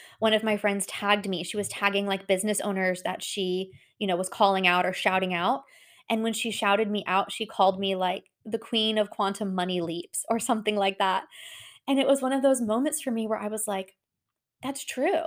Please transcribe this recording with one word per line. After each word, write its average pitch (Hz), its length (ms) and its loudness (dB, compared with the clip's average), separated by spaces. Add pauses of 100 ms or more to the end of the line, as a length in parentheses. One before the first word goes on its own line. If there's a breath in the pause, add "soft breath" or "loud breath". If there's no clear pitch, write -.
(180 loud breath)
one 214 140 2
of 214 100 4
my 214 140 0
friends 202 280 0
tagged 202 440 0
me. 180 160 -4
She - 100 -8
was 208 140 -4
tagging, 202 380 0
like, 196 200 -2
business 202 320 0
owners 185 440 -2
that 185 200 -4
she, 185 480 -4 (280 loud breath)
you 208 80 -2
know, 180 100 0
was 180 100 -2
calling 196 400 4
out 180 180 4
or 180 60 0
shouting 185 420 0
out. 202 300 0 (460 soft breath)
And 220 140 0
when 226 100 0
she 220 180 -4
shouted 202 400 2
me 208 160 -2
out, 190 240 0
she - 140 -6
called 190 340 2
me, 190 160 0
like, 185 300 -2 (180)
the 220 140 -6
queen 220 400 -2
of 208 140 2
quantum 196 420 -2
money 180 280 0
leaps 165 460 -6
or 226 120 2
something 214 360 0
like 196 220 0
that. 190 280 0 (640 loud breath)
And 277 120 2
it - 80 2
was 269 160 4
one 254 100 0
of 269 80 0
those 269 180 4
moments 240 400 0
for 254 120 -4
me 226 160 -2
where 214 100 -2
I 208 120 -6
was 214 180 -6
like, 196 280 -4 (680)
"That's 262 200 -6
true. - 440 0